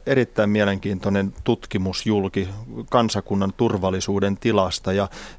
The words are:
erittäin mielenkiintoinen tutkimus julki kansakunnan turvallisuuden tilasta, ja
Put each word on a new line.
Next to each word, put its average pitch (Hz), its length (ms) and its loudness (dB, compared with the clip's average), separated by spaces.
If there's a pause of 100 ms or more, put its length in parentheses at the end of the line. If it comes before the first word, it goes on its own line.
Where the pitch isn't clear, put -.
erittäin 117 440 2
mielenkiintoinen 98 840 0 (100)
tutkimus 95 640 -2
julki 98 420 0 (420)
kansakunnan 101 680 2
turvallisuuden 98 800 0
tilasta, 95 560 0
ja 98 160 0 (300)